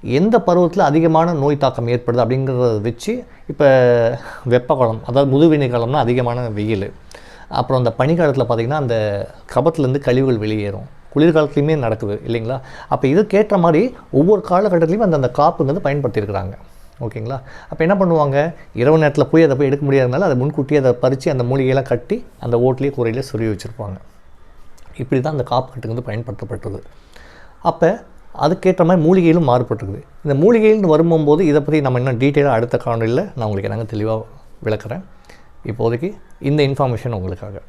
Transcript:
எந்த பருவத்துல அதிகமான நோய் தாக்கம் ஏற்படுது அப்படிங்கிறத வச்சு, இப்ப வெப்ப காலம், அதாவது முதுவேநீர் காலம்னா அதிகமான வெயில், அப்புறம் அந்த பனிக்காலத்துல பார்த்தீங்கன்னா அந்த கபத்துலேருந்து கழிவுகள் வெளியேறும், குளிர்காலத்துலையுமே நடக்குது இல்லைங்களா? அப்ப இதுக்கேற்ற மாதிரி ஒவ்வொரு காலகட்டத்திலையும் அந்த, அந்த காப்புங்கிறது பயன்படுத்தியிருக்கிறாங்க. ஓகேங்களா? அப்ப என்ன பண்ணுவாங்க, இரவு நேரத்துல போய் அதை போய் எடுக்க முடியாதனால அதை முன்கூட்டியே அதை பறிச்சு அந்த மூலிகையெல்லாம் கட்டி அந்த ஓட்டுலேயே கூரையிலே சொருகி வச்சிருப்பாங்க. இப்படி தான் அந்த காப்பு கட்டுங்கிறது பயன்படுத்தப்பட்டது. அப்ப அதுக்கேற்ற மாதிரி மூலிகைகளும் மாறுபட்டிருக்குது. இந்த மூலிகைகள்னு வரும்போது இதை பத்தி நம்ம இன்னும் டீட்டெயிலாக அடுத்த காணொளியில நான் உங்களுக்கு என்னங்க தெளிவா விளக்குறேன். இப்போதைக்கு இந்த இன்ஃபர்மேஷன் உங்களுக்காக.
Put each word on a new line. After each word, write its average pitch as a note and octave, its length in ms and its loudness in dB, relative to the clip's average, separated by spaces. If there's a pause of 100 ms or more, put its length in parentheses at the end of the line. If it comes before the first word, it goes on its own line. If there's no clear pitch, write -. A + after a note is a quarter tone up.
(120)
எந்த F#3+ 280 2
பருவத்துல F3+ 500 2
அதிகமான E3 440 2
நோய் D3 280 0
தாக்கம் B2+ 320 -2
ஏற்படுது A#2+ 280 -2
அப்படிங்கிறத B2+ 460 0 (140)
வச்சு, A#2 320 -6 (340)
இப்ப D3 160 -4 (840)
வெப்ப B2 300 0
காலம், A2+ 300 -2
அதாவது C#3+ 260 2
முதுவேநீர் C#3+ 420 4
காலம்னா A#2+ 300 -2
அதிகமான B2 460 -2
வெயில், G#2 360 -4 (640)
அப்புறம் B2+ 320 -2
அந்த A#2 160 0
பனிக்காலத்துல C#3+ 480 2
பார்த்தீங்கன்னா A#2 380 -2
அந்த A#2 120 -2 (580)
கபத்துலேருந்து C#3 480 0
கழிவுகள் B2+ 400 2
வெளியேறும், G#2 460 -6 (260)
குளிர்காலத்துலையுமே D3+ 640 2
நடக்குது A2 380 -2 (100)
இல்லைங்களா? A#2 320 -4 (320)
அப்ப C3 180 -2
இதுக்கேற்ற G3+ 520 2
மாதிரி E3+ 240 4 (280)
ஒவ்வொரு F3 380 4
காலகட்டத்திலையும் F3+ 580 2
அந்த, D#3+ 140 2
அந்த B2 160 0
காப்புங்கிறது D3+ 480 0
பயன்படுத்தியிருக்கிறாங்க. G#2 720 -4 (440)
ஓகேங்களா? A#2+ 400 -8 (300)
அப்ப - 140 -12
என்ன F#3 120 2
பண்ணுவாங்க, D#3+ 420 2 (360)
இரவு C#3 240 2
நேரத்துல D3 340 2
போய் E3 160 6
அதை C3+ 100 2
போய் C#3 120 2
எடுக்க C#3+ 160 -2
முடியாதனால C3+ 440 2
அதை C3 80 2
முன்கூட்டியே D3 420 0
அதை B2+ 220 4
பறிச்சு C3+ 280 0
அந்த C3 140 -2
மூலிகையெல்லாம் C3 480 0
கட்டி G3 340 -4 (140)
அந்த A#2+ 180 -2
ஓட்டுலேயே C3 400 0
கூரையிலே A2+ 320 -2
சொருகி A2 220 -2
வச்சிருப்பாங்க. G2+ 460 -10 (1000)
இப்படி C3 240 -2
தான் D3+ 160 -4
அந்த B2+ 60 -4
காப்பு - 280 -4
கட்டுங்கிறது A2+ 380 -8
பயன்படுத்தப்பட்டது. G#2 720 -10 (800)
அப்ப E3+ 380 0 (420)
அதுக்கேற்ற F3+ 440 0
மாதிரி F3 180 4
மூலிகைகளும் E3+ 460 4
மாறுபட்டிருக்குது. A#2+ 520 -2 (220)
இந்த C#3+ 120 0
மூலிகைகள்னு G#3+ 560 4
வரும்போது D#3 540 4
இதை D3 160 4
பத்தி D3+ 200 0
நம்ம B2+ 180 0
இன்னும் B2 200 -2
டீட்டெயிலாக C#3 380 2
அடுத்த A#2+ 200 -2
காணொளியில A#2 460 -2 (120)
நான் A#2 120 -4
உங்களுக்கு G#2 220 -4
என்னங்க G#2+ 220 -6
தெளிவா A2 240 -4 (480)
விளக்குறேன். A2+ 400 -6 (600)
இப்போதைக்கு A#2 440 -4 (300)
இந்த C#3+ 240 0
இன்ஃபர்மேஷன் B2+ 540 -2
உங்களுக்காக. F#2 520 -10